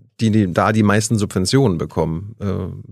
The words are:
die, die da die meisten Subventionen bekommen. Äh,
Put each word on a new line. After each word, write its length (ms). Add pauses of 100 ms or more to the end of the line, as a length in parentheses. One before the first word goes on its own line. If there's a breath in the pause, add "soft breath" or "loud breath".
(200)
die, 120
die 200
da 220
die 100
meisten 340
Subventionen 600
bekommen. 640
Äh, 40 (460)